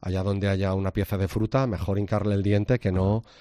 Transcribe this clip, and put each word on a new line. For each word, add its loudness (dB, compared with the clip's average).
Allá -2
donde 0
haya 0
una -2
pieza -2
de 0
fruta, 0
mejor -2
hincarle 0
el 0
diente 2
que 0
no 2